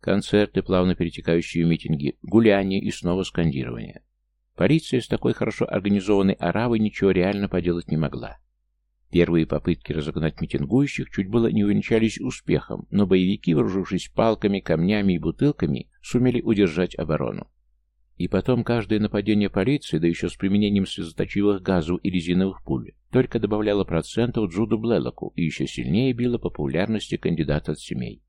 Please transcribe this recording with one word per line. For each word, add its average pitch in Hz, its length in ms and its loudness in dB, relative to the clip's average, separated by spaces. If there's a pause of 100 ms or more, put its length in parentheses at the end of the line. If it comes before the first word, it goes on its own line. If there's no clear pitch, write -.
Концерты, 101 580 2
плавно 92 340 2
перетекающие 85 680 0
в 85 40 4
митинги, 78 520 -2
гуляния 98 600 4
и - 100 -4
снова 90 320 -2
скандирование. 120 800 -4 (500)
Полиция 135 460 2
с - 80 -6
такой - 240 0
хорошо 113 340 -2
организованной 98 680 2
оравой 110 460 0
ничего 98 320 2
реально 98 360 2
поделать 85 420 -2
не 80 60 0
могла. 67 420 -4 (760)
Первые 85 320 4
попытки 78 480 -2
разогнать 78 480 -4
митингующих 113 680 -2
чуть 95 200 -4
было 113 180 2
не 104 160 2
увенчались 104 560 2
успехом, - 680 -4
но 101 180 2
боевики, 95 460 2
вооружившись 98 600 0
палками, 104 460 2
камнями 92 540 2
и 82 60 0
бутылками, 82 680 0 (120)
сумели 123 400 2
удержать 92 580 2
оборону. 69 480 -4 (680)
И 87 100 -4
потом 117 380 0
каждое 110 340 0
нападение 104 500 0
полиции, 101 500 0
да 82 80 2
еще 85 200 -2
с - 80 -6
применением 101 500 2
слезоточивых 95 760 -2
газов 90 420 0
и 98 60 -2
резиновых 90 540 0
пуль, 123 280 -6 (180)
только 123 300 2
добавляло 104 460 0
процентов 107 680 -2
Джуду 110 280 0
Блэлоку 101 580 -2
и 85 80 0
еще - 200 -4
сильнее 101 460 0
било 120 280 -2
популярности 90 760 -4
кандидата 78 560 -2
от 76 80 -6
семей. 58 500 -10